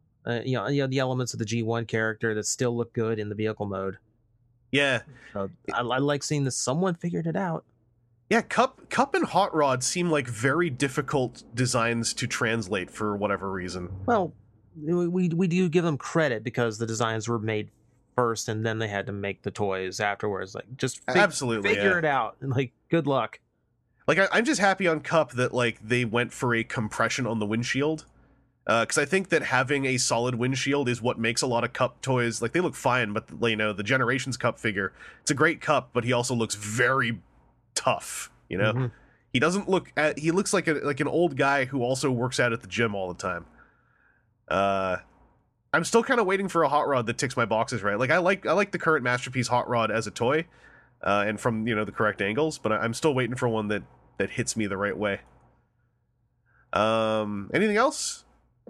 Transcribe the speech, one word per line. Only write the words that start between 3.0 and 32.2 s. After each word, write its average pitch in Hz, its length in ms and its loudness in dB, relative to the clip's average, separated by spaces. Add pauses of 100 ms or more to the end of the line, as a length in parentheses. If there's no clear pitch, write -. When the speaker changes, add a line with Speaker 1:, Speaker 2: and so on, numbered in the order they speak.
Speaker 1:
in 104 80 -6
the 104 80 -6
vehicle 107 300 -2
mode. 95 320 -6 (760)
Speaker 2:
Yeah. 135 300 2 (320)
Speaker 1:
So 98 160 -6 (240)
I, - 80 -2
I 123 160 -2
like 143 260 0
seeing 143 220 0
that 127 60 -2
someone 170 440 0
figured 170 320 -4
it 160 80 -2
out. 180 300 -4 (640)
Speaker 2:
Yeah, 220 140 4
Cup, - 460 0
Cup - 240 0
and 359 120 2
Hot 185 280 2
Rod 139 300 2
seem 175 260 0
like 147 180 2
very 139 420 0
difficult 135 720 -2 (100)
designs 117 640 0
to 117 120 -2
translate 107 640 -2
for 104 260 -2
whatever 98 340 -2
reason. 90 380 -6 (160)
Speaker 1:
Well, 196 280 0 (460)
we, 175 280 0
we, 180 220 2
we 170 180 2
do 180 220 2
give 170 160 2
them 147 120 0
credit 131 460 0
because 117 340 0
the 117 80 -4
designs 113 440 0
were 117 100 0
made 107 300 -4 (480)
first 117 320 2
and 110 160 -2
then 110 140 0
they 110 100 -2
had 101 160 -2
to 101 80 -6
make 101 300 -6
the 101 80 -4
toys 95 500 -4
afterwards. 101 520 -4
Like, 110 120 -12 (100)
just - 300 -4
fig-, 131 120 0
Speaker 2:
Absolutely, 127 580 2
Speaker 1:
figure 196 160 2
Speaker 2:
yeah. 180 80 2
Speaker 1:
it 160 60 0
out. 131 360 0
And, 135 100 -4
like, 127 220 -2 (160)
good 165 180 2
luck. 131 320 0 (680)
Speaker 2:
Like, 156 120 4
I, 196 140 6
I'm 214 100 4
just 247 160 0
happy 190 280 2
on 156 120 2
Cup 156 340 2
that, 120 200 0
like, 120 280 0
they 120 220 0
went 120 300 0
for 120 200 0
a 113 120 2
compression 113 600 -2
on 113 140 0
the 107 60 0
windshield. 131 600 -2 (600)
Uh, 113 180 4
'cause - 120 -4
I 147 80 2
think 190 240 0
that 156 140 2
having 135 420 2
a 131 120 0
solid 123 380 0
windshield 131 540 0
is 113 120 0
what 117 180 -2
makes 117 240 0
a 139 40 0
lot 117 160 0
of 123 80 -2
Cup - 300 -2
toys, 120 400 0